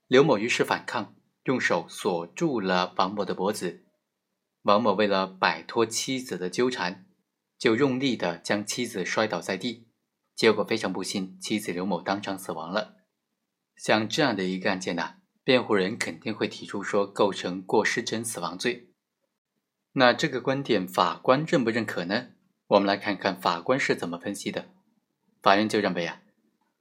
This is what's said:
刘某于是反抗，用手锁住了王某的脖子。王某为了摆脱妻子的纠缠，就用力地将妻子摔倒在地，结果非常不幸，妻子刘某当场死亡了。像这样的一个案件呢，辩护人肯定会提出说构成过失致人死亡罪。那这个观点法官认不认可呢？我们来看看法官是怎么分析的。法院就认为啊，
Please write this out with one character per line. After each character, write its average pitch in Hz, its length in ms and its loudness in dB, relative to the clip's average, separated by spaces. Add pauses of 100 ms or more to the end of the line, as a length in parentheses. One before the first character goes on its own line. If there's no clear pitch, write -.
刘 127 160 8
某 123 160 2
于 117 100 -2
是 - 160 0
反 92 200 -2
抗， 107 300 -8 (280)
用 127 180 0
手 87 260 0
锁 85 400 -2
住 143 320 -2
了 92 380 0
王 95 160 0
某 101 100 -4
的 92 120 -4
脖 98 180 0
子。 - 320 -8 (800)
王 107 180 6
某 107 140 4
为 104 100 4
了 95 220 2
摆 90 340 -2
脱 113 240 0
妻 127 340 -4
子 127 160 -8
的 90 140 -6
纠 123 200 0
缠， 92 360 -4 (540)
就 113 160 4
用 127 240 2
力 131 180 0
地 85 220 -2
将 104 260 -2
妻 120 220 -6
子 98 180 -6
摔 110 220 0
倒 98 120 -4
在 98 160 -4
地， 117 320 -8 (480)
结 113 160 6
果 98 120 2
非 113 120 -2
常 104 160 -2
不 92 120 -6
幸， 92 360 -8
妻 107 200 -2
子 95 120 -6
刘 90 140 -4
某 90 160 -2
当 101 180 -2
场 101 200 -6
死 - 120 -10
亡 80 200 -8
了。 104 240 -4 (800)
像 110 340 0
这 156 140 0
样 123 120 2
的 95 80 -2
一 92 140 0
个 98 140 -2
案 92 80 -4
件 92 160 -4
呢， 82 220 -6 (260)
辩 127 200 4
护 110 120 0
人 92 200 0
肯 82 240 -6
定 110 140 -6
会 107 140 -2
提 - 180 -14
出 101 160 -8
说 101 240 0
构 101 260 2
成 92 300 -6
过 104 240 2
失 - 160 0
致 113 140 -4
人 113 100 -4
死 - 140 -8
亡 87 180 -6
罪。 - 320 -4 (1000)
那 127 200 6
这 135 160 0
个 131 140 -4
观 139 220 -2
点 95 240 2
法 90 280 2
官 143 300 2
认 151 180 2
不 113 60 0
认 110 160 0
可 87 200 -6
呢？ 101 240 -4 (400)
我 101 100 8
们 98 80 4
来 101 100 2
看 101 180 -4
看 95 240 -2
法 85 220 0
官 131 180 2
是 139 160 0
怎 90 140 -6
么 85 80 -6
分 101 160 -8
析 - 180 -6
的。 - 180 -8 (760)
法 98 120 6
院 107 140 4
就 110 100 2
认 98 140 2
为 87 140 -4
啊， - 160 -10 (580)